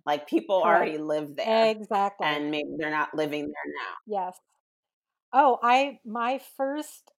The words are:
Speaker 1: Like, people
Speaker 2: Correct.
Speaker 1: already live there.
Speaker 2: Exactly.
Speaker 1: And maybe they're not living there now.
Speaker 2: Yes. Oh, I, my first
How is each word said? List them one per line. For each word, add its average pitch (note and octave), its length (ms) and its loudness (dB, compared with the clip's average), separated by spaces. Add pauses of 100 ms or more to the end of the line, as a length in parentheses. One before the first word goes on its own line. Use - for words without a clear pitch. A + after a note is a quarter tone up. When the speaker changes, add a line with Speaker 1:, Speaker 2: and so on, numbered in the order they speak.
Speaker 1:
Like, D3 220 -2
people G3 340 0
Speaker 2:
Correct. E3+ 140 6
Speaker 1:
already D#3 220 0
live D3+ 380 -4
there. A3 340 4
Speaker 2:
Exactly. G3+ 560 -2
Speaker 1:
And D3 240 -2
maybe D3 280 -4
they're D3+ 120 -4
not D3+ 240 -2
living D3 320 -2
there D3 320 -10
now. G#2+ 160 -8 (120)
Speaker 2:
Yes. F#3 320 -6 (920)
Oh, C4 300 6
I, C4 420 4
my A#3+ 340 -2 (180)
first C#4+ 600 -6